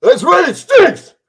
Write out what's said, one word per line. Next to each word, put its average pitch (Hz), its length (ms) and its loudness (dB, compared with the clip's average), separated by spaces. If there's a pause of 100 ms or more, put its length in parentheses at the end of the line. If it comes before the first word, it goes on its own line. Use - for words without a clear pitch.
That's 202 220 0
right, 349 260 0
it 214 60 -8
stinks. - 600 -2 (120)